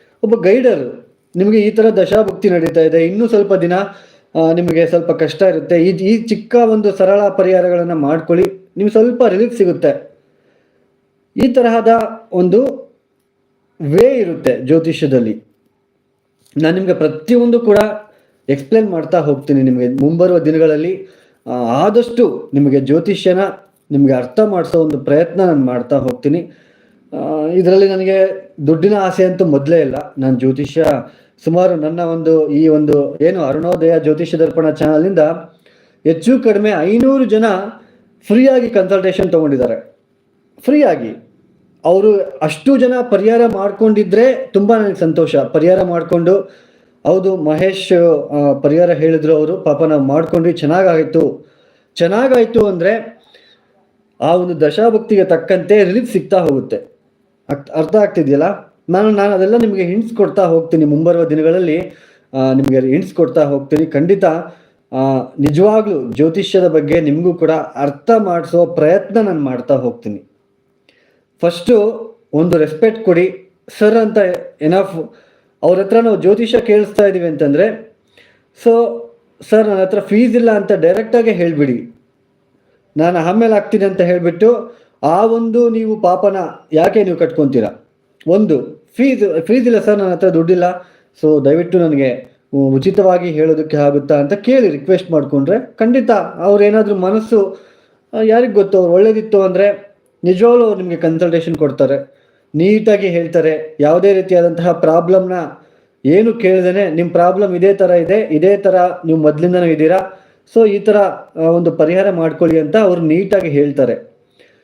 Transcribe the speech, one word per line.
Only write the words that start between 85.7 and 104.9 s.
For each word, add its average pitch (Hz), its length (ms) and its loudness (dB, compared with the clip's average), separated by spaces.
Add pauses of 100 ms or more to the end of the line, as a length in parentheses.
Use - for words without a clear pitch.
ಪಾಪನ 185 340 0 (380)
ಯಾಕೆ 190 300 2
ನೀವು 180 140 -4
ಕಟ್ಕೊಂತೀರಾ? 135 680 -2 (400)
ಒಂದು 170 580 0 (120)
ಫೀಸ್, 208 440 0
"ಫೀಸ್ 226 240 0
ಇಲ್ಲ 233 140 2
ಸರ್, 208 180 0
ನನ್ನ 190 140 -2
ಹತ್ರ 180 180 0
ದುಡ್ಡಿಲ್ಲ, 175 580 0 (360)
so 151 220 2
ದಯವಿಟ್ಟು 170 340 0
ನನಗೆ 139 600 -2 (140)
ಉಚಿತವಾಗಿ 175 760 0
ಹೇಳೋದಕ್ಕೆ 156 460 0
ಆಗುತ್ತಾ?" 143 380 0
ಅಂತ 143 180 0
ಕೇಳಿ, 233 360 2
ರಿಕ್ವೆಸ್ಟ್ 170 420 -2
ಮಾಡ್ಕೊಂಡ್ರೆ 147 640 -2
ಖಂಡಿತ 233 340 2 (260)
ಅವ್ರೇನಾದ್ರೂ 208 580 2
ಮನಸ್ಸು, 202 640 -2 (560)
ಆ, 226 80 -4
ಯಾರಿಗ್ 226 320 2
ಗೊತ್ತು, 196 240 2
ಅವ್ರು 175 160 2
ಒಳ್ಳೇದಿತ್ತು 214 480 2
ಅಂದ್ರೆ 190 540 -2 (280)
ನಿಜವಾಗ್ಲೂ 226 420 2
ಅವ್ರು 208 120 0
ನಿಮ್ಗೆ 175 200 -8
ಕನ್ಸಲ್ಟೇಷನ್ 165 580 -2
ಕೊಡ್ತಾರೆ, 139 640 -2 (360)
ನೀಟಾಗಿ 202 520 2
ಹೇಳ್ತಾರೆ. 170 720 -2
ಯಾವುದೇ 180 340 2
ರೀತಿಯಾದಂತಹ 175 580 0
ಪ್ರಾಬ್ಲಮ್‌ನ 175 640 0 (720)